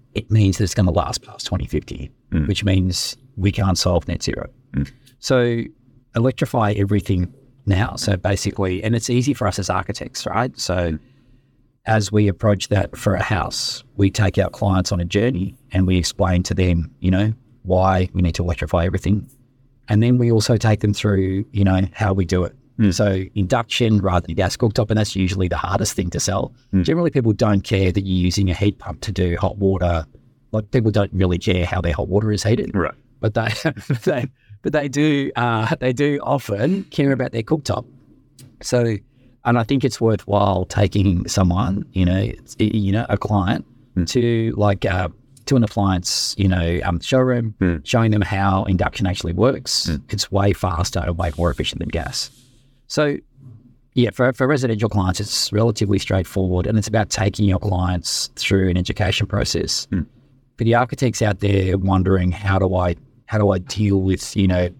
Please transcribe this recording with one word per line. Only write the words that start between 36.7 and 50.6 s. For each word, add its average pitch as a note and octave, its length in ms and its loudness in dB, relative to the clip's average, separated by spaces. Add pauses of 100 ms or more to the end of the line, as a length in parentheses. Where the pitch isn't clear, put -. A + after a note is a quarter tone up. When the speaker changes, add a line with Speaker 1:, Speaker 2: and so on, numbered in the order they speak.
Speaker 1:
care C#3 280 0
about B2+ 200 -2
their A#2 100 -4
cooktop. A2+ 440 -2 (760)
So, A#2 340 0 (500)
and A#2+ 120 2
I A2+ 40 2
think C3 220 0
it's B2 160 -2
worthwhile G2+ 640 2
taking G2 600 2
someone, F#2 640 0
you F#2 120 2
know, F2+ 140 2
it's, - 400 -6
you G#2 340 0
know, A2+ 160 0
a - 80 -2
client G#2 480 0 (320)
Speaker 2:
Mm. E2+ 120 0
Speaker 1:
to, A#2 500 0
like, G2+ 260 2
uh, F#2 240 0 (380)
to C#3 100 2
an A#2 80 6
appliance, G2 720 -2
you G2 120 2
know, F2 360 0
um, F2 160 -2
showroom, B2 600 0
Speaker 2:
Mm. E2+ 260 0
Speaker 1:
showing A2+ 240 2
them G#2 100 2
how G2 440 0
induction F#2 420 0
actually F2+ 260 -4
works. A2 560 0
Speaker 2:
Mm. D2+ 140 -4 (100)
Speaker 1:
It's - 180 -4
way G2 220 2
faster F2+ 540 -2